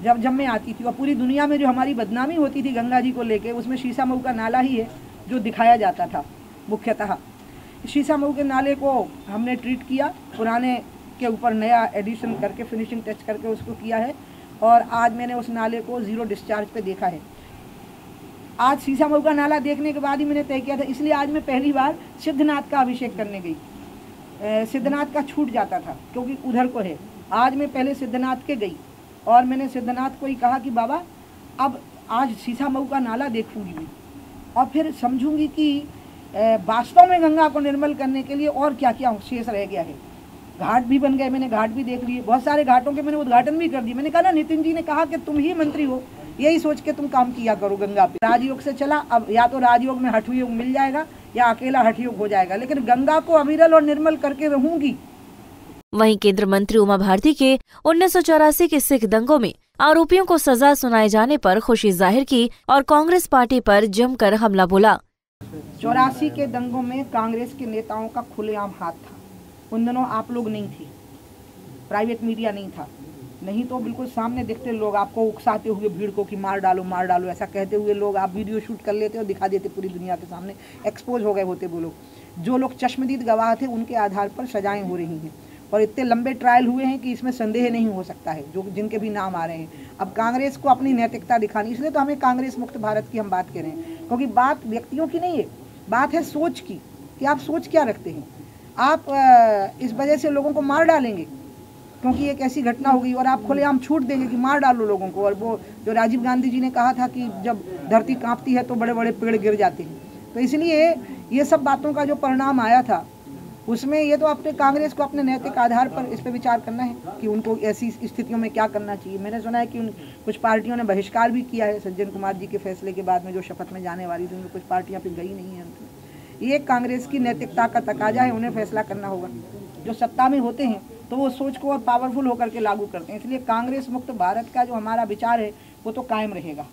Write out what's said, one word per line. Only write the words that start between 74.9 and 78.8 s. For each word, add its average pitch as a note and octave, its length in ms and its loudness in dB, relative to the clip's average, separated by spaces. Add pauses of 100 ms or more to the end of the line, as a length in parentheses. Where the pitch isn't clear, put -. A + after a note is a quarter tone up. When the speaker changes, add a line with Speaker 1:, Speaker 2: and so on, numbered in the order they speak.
Speaker 1:
आपको G3+ 260 0
उकसाते G#3+ 460 -2
हुए G#3 200 -2
भीड़ G3 220 -4
को G3 140 -4
कि G3+ 120 -12
मार G3 240 -4
डालो, F#3 240 2
मार F3+ 220 -2
डालो, F3+ 220 0
ऐसा F3+ 180 -8
कहते G3 300 -4
हुए G#3 180 2
लोग G3+ 220 -2
आप F#3+ 180 -2
video G#3+ 260 -4
shoot G#3+ 220 -12